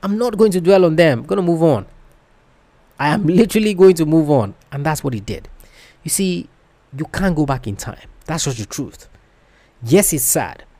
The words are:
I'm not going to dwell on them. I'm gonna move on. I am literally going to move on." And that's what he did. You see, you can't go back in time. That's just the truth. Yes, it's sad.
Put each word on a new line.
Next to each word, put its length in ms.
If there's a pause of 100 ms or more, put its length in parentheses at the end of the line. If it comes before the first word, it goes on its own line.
I'm 160
not 180
going 160
to 80
dwell 240
on 120
them. 240
I'm 60
gonna 160
move 200
on. 240 (1120)
I 100
am 160
literally 500
going 200
to 120
move 240
on." 260 (160)
And 120
that's 200
what 100
he 60
did. 280 (540)
You 80
see, 380 (480)
you 80
can't 320
go 100
back 220
in 80
time. 320 (160)
That's 220
just 120
the 80
truth. 420 (760)
Yes, 280
it's 120
sad. 400 (160)